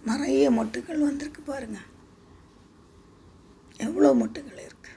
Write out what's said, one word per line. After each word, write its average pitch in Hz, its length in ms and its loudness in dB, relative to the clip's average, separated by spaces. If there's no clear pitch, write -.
நிறைய 269 420 2
மொட்டுகள் 247 560 0
வந்திருக்கு 285 420 -6
பாருங்க. 240 300 -10
எவ்வளோ 294 400 4
மொட்டுகள் - 460 -8
இருக்கு. - 300 -20